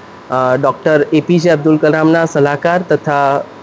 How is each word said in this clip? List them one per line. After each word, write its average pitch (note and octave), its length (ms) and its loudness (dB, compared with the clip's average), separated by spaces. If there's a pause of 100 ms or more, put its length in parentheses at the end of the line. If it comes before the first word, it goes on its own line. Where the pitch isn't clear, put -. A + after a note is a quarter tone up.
(280)
અ, B2+ 280 0
ડૉક્ટર D3 560 0
એ D#3 80 2
પી F3 180 0
જે E3+ 120 0
અબ્દુલ D#3 260 2
કલામના D#3+ 480 2
સલાહકાર D#3 580 0
તથા C#3+ 640 -2 (180)